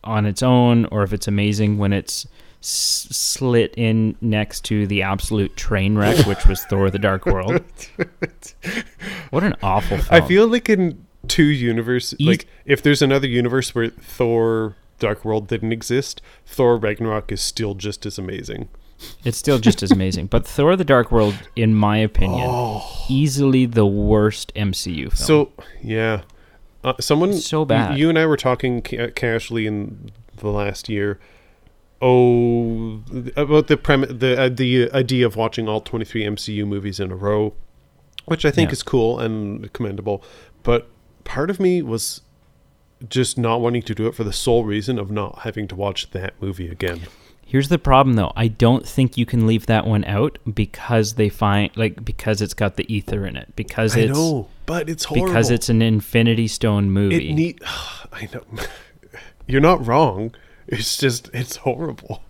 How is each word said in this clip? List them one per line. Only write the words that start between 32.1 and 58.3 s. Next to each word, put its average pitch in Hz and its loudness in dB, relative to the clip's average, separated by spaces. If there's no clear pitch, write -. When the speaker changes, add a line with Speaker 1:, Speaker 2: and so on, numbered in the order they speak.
Speaker 2:
th-, 123 -10
about 147 2
the 151 4
premi-, 139 2
the, 127 0
uh, 131 4
the 127 2
idea 127 2
of 107 0
watching 110 -2
all 107 -2
twenty-three 110 -6
M 104 -4
C - -8
U 104 -2
movies 101 -6
in 95 -4
a 92 -10
row, 101 0
which 165 -2
I 147 4
think 156 2
Speaker 1:
Yeah. 139 -4
Speaker 2:
is 123 -8
cool 120 0
and 107 -6
commendable. 101 -6
But 117 0
part 151 -4
of 190 -6
me 180 2
was 113 -6
just - -2
not 117 0
wanting 120 0
to 110 -6
do 110 -2
it 117 -4
for 113 -4
the 101 -4
sole 117 2
reason 107 -2
of 101 -6
not 98 -6
having 107 -8
to 92 -12
watch 98 -6
that 92 -10
movie 92 -8
again. 85 -6
Speaker 1:
Here's 139 0
the 175 2
problem, 131 4
though. 98 0
I 113 2
don't 120 4
think 131 0
you 120 0
can 113 2
leave 110 2
that 110 2
one 107 2
out 107 -2
because 110 -2
they 110 2
find, 101 0
like, 110 -4
because 107 -4
it's 104 -4
got 104 -2
the - -4
ether 101 -4
in 92 -8
it. - -16
Because 110 -2
Speaker 2:
I 117 4
Speaker 1:
it's 135 2
Speaker 2:
know, 156 0
but 160 -4
it's - -8
horrible. 165 0
Speaker 1:
because 117 2
it's 120 0
an 113 4
Infinity 113 2
Stone 101 0
movie. 101 0
Speaker 2:
It 156 -2
need, 160 -2
<sighs> - -18
I - -14